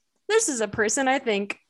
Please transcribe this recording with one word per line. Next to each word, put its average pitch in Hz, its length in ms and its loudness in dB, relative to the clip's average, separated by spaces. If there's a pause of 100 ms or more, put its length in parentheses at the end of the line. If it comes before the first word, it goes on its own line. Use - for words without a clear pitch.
(280)
this 440 200 2
is 254 120 -4
a 208 80 -2
person 226 400 0
I 269 100 4
think 202 400 -2 (120)